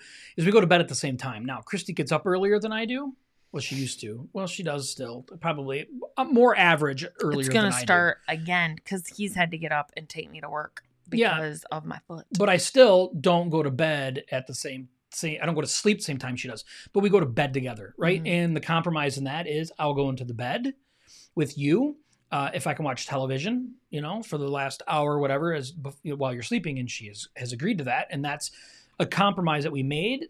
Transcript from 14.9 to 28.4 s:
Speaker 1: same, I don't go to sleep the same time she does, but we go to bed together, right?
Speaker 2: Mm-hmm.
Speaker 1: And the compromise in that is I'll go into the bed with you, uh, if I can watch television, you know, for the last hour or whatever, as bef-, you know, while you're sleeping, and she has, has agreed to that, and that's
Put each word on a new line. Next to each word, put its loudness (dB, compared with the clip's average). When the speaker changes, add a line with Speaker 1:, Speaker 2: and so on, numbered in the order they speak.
Speaker 1:
same, -6
I -4
don't 0
go 0
to -2
sleep 2
the -10
same -4
time -6
she -8
does, -12
but 2
we 4
go 6
to 2
bed 0
together, -6
right? 2
Speaker 2:
Mm-hmm. -4
Speaker 1:
And 2
the 0
compromise 0
in -4
that -4
is -4
I'll 0
go 0
into -6
the -8
bed -4
with -2
you, 2
uh, -2
if -4
I 0
can -6
watch -4
television, -4
you -6
know, -6
for -8
the -4
last -4
hour 2
or 2
whatever, 0
as -6
bef-, -12
you -8
know, -6
while -2
you're -8
sleeping, -2
and -6
she -10
has, -14
has -8
agreed -2
to -4
that, -2
and -4
that's -6